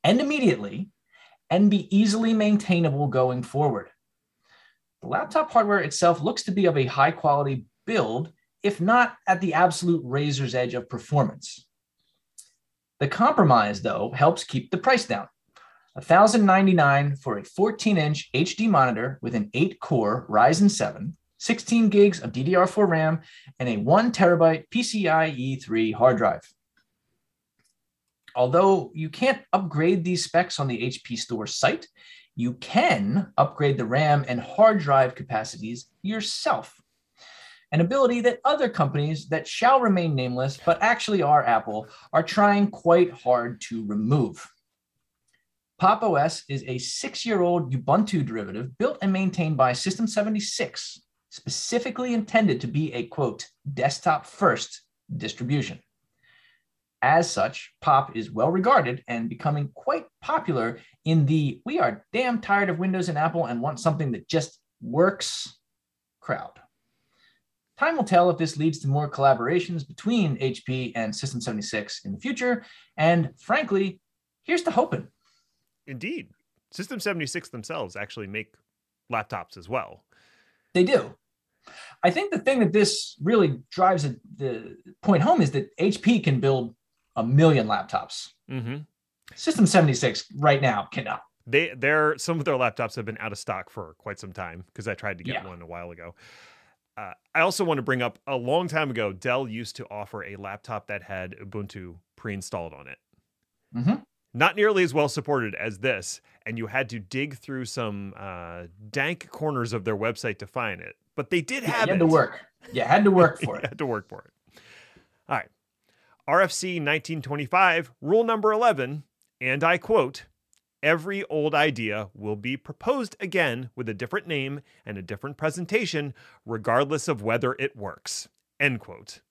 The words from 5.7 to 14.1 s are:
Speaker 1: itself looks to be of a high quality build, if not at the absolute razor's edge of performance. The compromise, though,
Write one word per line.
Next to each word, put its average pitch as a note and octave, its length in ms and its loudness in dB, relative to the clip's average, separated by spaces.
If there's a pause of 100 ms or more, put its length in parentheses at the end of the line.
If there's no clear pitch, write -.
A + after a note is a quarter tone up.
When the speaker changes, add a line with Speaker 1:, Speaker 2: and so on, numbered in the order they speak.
Speaker 1:
itself E3+ 420 2
looks G#3+ 220 -4
to - 80 -6
be F#3 160 2
of D3+ 100 2
a C3+ 80 2
high C#3 280 2
quality C#3+ 540 0 (200)
build, D3 460 -2 (320)
if G3+ 160 0
not A#3 340 4 (140)
at F3+ 120 2
the E3+ 140 -2
absolute E3+ 500 2
razor's C3+ 520 -2
edge B2 180 -2
of B2 140 -6
performance. - 760 -4 (1300)
The C#3+ 80 0
compromise, C3+ 760 4
though, A2+ 320 -4